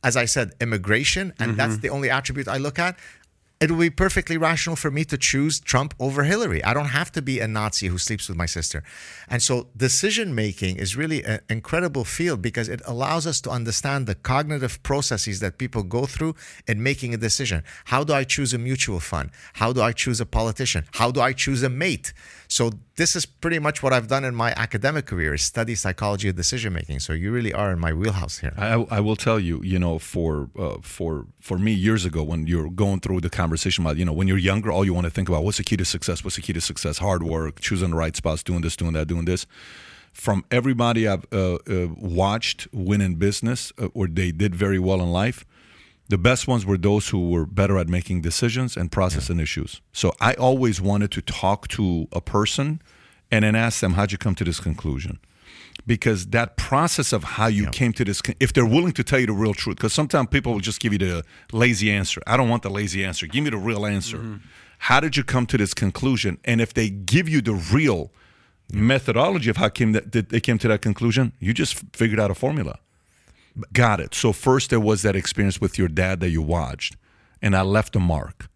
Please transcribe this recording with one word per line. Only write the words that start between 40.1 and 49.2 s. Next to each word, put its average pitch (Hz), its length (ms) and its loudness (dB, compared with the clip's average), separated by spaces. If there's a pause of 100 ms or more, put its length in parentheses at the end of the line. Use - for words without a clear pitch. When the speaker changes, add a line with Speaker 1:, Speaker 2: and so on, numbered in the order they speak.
Speaker 3:
From - 380 -2
everybody 120 580 2
I've, 95 240 0
uh, 92 220 2
uh, 90 420 -2
watched 98 760 -2
win 101 300 2
in 92 140 2
business, 104 680 0
uh, 98 140 -2
or 101 140 0
they 90 220 0
did 90 240 0
very 98 240 2
well 92 220 2
in 87 100 0
life, 101 360 0 (640)
the 98 100 4
best 120 280 4
ones 117 200 2
were 98 100 4
those 101 320 4
who 87 220 0
were 85 160 2
better 95 320 2
at 85 100 0
making 90 320 0
decisions 117 560 -2
and 87 160 -2
processing 87 460 2